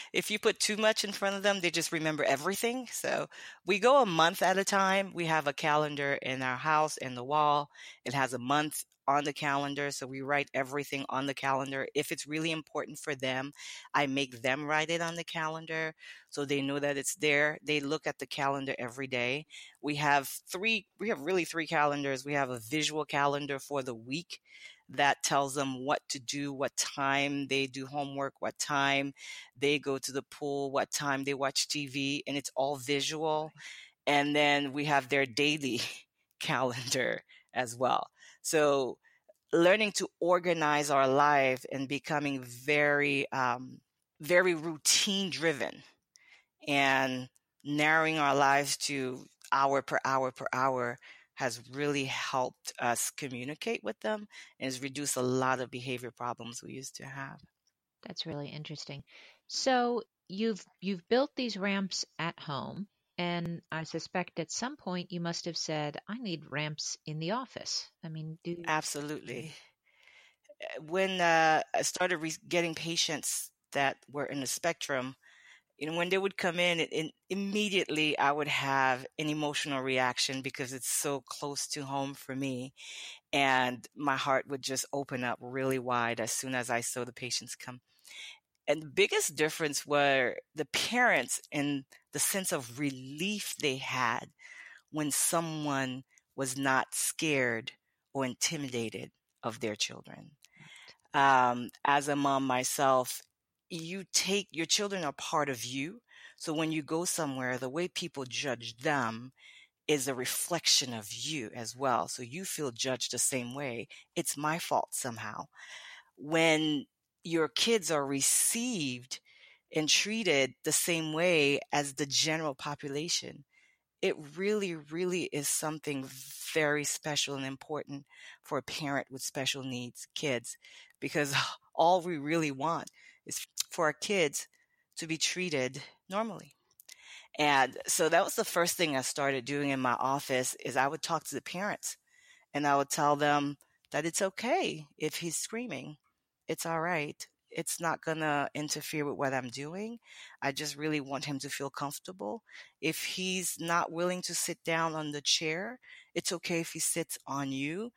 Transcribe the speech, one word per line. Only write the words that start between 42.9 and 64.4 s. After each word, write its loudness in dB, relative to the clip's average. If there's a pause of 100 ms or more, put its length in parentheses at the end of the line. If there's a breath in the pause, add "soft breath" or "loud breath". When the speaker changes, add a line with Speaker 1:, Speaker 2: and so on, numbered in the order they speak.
Speaker 1:
um, -2 (380)
very 4
routine 0
driven -2 (840 soft breath)
and 4 (340)
narrowing 4
our 4
lives 4
to -4 (240)
hour 4
per 0
hour 2
per -8
hour 0 (380 loud breath)
has -2 (100)
really 0
helped -4
us 0
communicate -6
with -6
them -4 (320 loud breath)
and -4
has -6
reduced -4
a 0
lot 2
of -6
behavior -6
problems -8
we -12
used -12
to -14
have. -12 (640)
Speaker 2:
That's -10
really -8
interesting. -10 (440 loud breath)
So 2 (240)
you've, -2 (180)
you've -4
built 4
these -2
ramps 0 (140)
at -4
home, -6 (300)
and -2 (100)
I -4
suspect -4
at -4